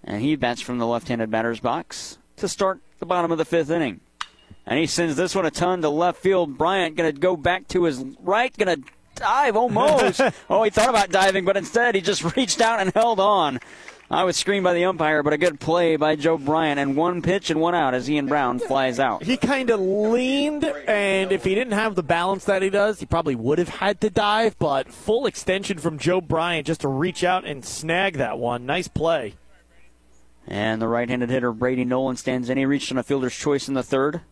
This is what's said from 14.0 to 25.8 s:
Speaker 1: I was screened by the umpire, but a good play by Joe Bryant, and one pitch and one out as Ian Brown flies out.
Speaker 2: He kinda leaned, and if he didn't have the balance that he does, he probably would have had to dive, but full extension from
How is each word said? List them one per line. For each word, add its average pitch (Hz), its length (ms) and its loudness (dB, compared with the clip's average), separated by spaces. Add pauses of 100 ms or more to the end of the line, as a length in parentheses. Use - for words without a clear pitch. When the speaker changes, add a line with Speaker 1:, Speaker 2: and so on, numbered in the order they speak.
Speaker 1:
I 160 140 2
was 175 140 0
screened 196 260 0
by 180 80 4
the 175 140 2
umpire, 156 360 2
but 151 120 2
a 147 40 -2
good 160 220 0
play 165 360 2
by 156 200 2
Joe 160 220 2
Bryant, 147 420 0
and 139 160 0
one 175 240 0
pitch 185 300 0
and 156 100 0
one 175 140 2
out 147 180 2
as 127 160 -2
Ian 147 160 0
Brown 131 340 0
flies 131 400 0
out. 123 260 0
Speaker 2:
He 247 120 0
kinda 247 400 0
leaned, 254 880 0
and 202 680 0
if 190 120 -2
he 190 100 2
didn't 226 200 0
have 214 220 -2
the 175 60 -2
balance 175 440 0
that 190 160 2
he 190 80 0
does, 202 300 0
he - 60 -10
probably 160 280 0
would 123 240 0
have 175 100 0
had 196 320 -2
to 214 80 2
dive, 214 500 2
but 139 320 -2
full 233 360 -2
extension 190 500 -2
from 156 220 -4